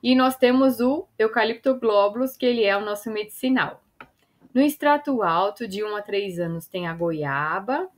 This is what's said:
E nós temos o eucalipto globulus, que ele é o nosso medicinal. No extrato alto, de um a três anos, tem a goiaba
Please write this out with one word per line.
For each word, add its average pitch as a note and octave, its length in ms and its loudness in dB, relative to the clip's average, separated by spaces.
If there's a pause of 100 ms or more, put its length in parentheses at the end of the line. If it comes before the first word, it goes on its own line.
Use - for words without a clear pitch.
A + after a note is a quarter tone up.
E B3+ 120 4
nós C4 220 4
temos B3+ 440 4
o C4+ 260 0 (120)
eucalipto A3+ 600 0
globulus, A3 560 2
que - 120 -2
ele A#3 180 2
é G3 100 2
o G3+ 100 -2
nosso G#3 260 -6
medicinal. G#3+ 720 -2 (720)
No B3 60 4
extrato D4 640 2
alto, F#3+ 440 0
de G3 160 -6
um G#3 140 -6
a G#3 60 -6
três G3 360 -4
anos, E3+ 280 -6
tem F3+ 200 -8
a E3 60 -6
goiaba E3 1040 -2